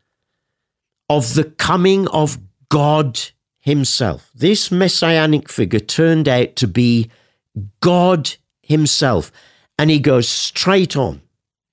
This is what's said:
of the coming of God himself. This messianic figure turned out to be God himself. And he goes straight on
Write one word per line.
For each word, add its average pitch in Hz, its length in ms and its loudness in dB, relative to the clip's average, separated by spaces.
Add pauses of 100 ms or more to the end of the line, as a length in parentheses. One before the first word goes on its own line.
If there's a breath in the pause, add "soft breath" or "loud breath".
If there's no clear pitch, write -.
(1120)
of 131 240 -2
the 156 100 2
coming 185 640 0
of 151 300 -2 (320)
God 147 500 0 (400)
himself. 131 760 -2
This 175 360 0
messianic 165 800 0
figure 107 300 -2
turned 160 480 0
out 123 280 0
to 127 100 0
be 117 440 0 (680 soft breath)
God 180 560 0 (260)
himself. 143 680 0 (480 soft breath)
And 151 120 2
he 156 80 2
goes 131 280 2
straight - 720 -2
on 82 240 -4 (520)